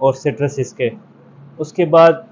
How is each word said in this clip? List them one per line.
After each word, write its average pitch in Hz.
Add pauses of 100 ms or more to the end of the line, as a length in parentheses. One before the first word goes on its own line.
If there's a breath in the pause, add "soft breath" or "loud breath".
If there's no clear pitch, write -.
और 135
citrus 139
इसके। 123 (680)
उसके 160
बाद 165